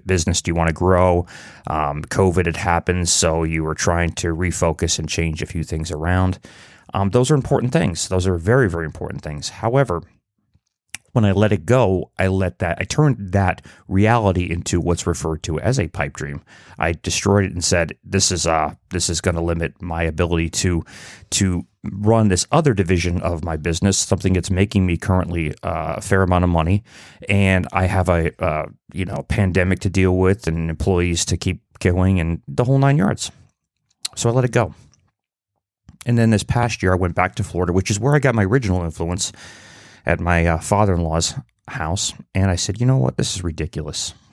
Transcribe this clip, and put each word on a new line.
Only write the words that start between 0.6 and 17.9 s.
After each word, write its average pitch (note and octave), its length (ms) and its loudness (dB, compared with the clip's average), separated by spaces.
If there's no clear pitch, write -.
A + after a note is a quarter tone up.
grow?" F2+ 540 2
Um, D2+ 360 -4
covid F#2 420 2
had E2 120 -2
happened, F2 520 0
so E2 340 0
you D#2+ 220 -2
were D#2 100 -4
trying E2+ 380 0
to E2+ 200 -4
refocus E2+ 640 -2
and D#2 100 -6
change D#2+ 320 -4
a - 40 -4
few D#2+ 200 -6
things D#2+ 260 -6
around. F2+ 480 0
Um, G2 180 0
those B2+ 200 2
are D#3 40 6
important B2+ 360 0
things. F2+ 380 0
Those F#2 180 0
are F#2 100 2
very, G#2+ 320 2
very E2 160 -4
important D#2 360 -10
things. D2+ 260 -10
However, A2+ 560 -2
when A#2 100 4
I G2+ 80 4
let G2+ 220 4
it D#2+ 120 -2
go, G2 540 2
I F#2+ 80 2
let F#2+ 320 -2
that, E2+ 220 -2
I - 20 -2
turned A2+ 480 0
that F#2+ 340 0
reality G2 640 2
into E2+ 300 -2
what's E2+ 260 -2
referred D#2+ 360 -2
to D#2 180 -4
as B2+ 180 0
a E2 80 -2
pipe D2 240 -6
dream. C#2+ 300 -10
I E2 140 0
destroyed G2 540 2
it - 80 -6
and E2+ 100 -6
said, E2+ 300 0